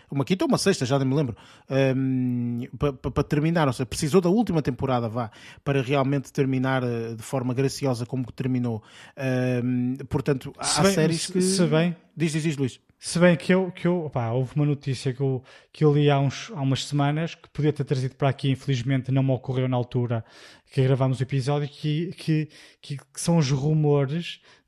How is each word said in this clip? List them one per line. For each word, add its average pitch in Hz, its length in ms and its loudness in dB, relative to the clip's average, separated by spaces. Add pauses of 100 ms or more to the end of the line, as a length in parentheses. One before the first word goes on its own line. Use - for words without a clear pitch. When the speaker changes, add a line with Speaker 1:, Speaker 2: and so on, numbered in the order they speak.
Speaker 1:
uma 139 140 -2
quinta 190 220 0
ou - 40 -2
uma 226 80 4
sexta, - 280 0
já 135 120 0
nem 135 100 0
me 131 80 0
lembro, 139 200 -2 (340)
ehm, 127 920 0 (180)
pa-, 147 140 -2
pa-, 131 180 -8
para 147 140 0
terminar, 160 420 0
ou 127 60 0
seja, 127 120 -4
precisou 156 360 2
da 175 80 2
última 185 320 2
temporada, 127 480 -2
vá, 113 200 -6 (360)
para 139 160 0
realmente 135 500 0
terminar, 131 500 0
eh, 117 320 -4
de 113 100 -12
forma 127 300 -4
graciosa 131 520 -2
como 131 200 -6
que 113 60 -16
terminou. 123 500 -2 (360)
Ehm, 127 800 0 (140)
portanto, 139 500 -2
há, - 40 -8
Speaker 2:
Se 139 160 -2
Speaker 1:
há 160 40 4
Speaker 2:
bem, 196 100 6
Speaker 1:
séries 160 300 2
Speaker 2:
se, - 100 -8
Speaker 1:
que 185 80 2
Speaker 2:
se 185 240 2
bem 165 300 2 (220)
Speaker 1:
Diz, 160 140 0
diz, 151 120 -2
diz, 156 120 0
Luís. 135 240 -4 (200)
Speaker 2:
Se - 200 -4
bem 175 160 8
que - 180 2
eu, 185 180 2
que - 160 -8
eu, 175 180 0
opá, 123 260 -2
houve 123 240 0
uma 147 100 2
notícia 143 460 -2
que 117 80 -8
eu, 135 240 -2 (300)
que - 100 -2
eu 151 100 8
li 143 160 4
há 143 100 4
uns, - 360 -2
há 151 60 -6
umas 135 240 0
semanas, 147 500 -2
que - 140 -20
podia 147 240 0
ter 143 100 -4
trazido 131 320 -2
para 139 140 2
aqui, 135 220 -2
infelizmente 131 600 -2
não 135 120 2
me 135 80 2
ocorreu 127 360 -2
na 127 80 -2
altura 120 480 -2 (480)
que 139 120 0
gravámos 131 360 2
o 131 40 0
episódio, 139 440 -2
que, 151 480 -4
que, 156 320 -2 (340)
que, 143 160 -12
que - 220 -18
são 170 180 2
os 147 140 4
rumores 147 880 0 (280)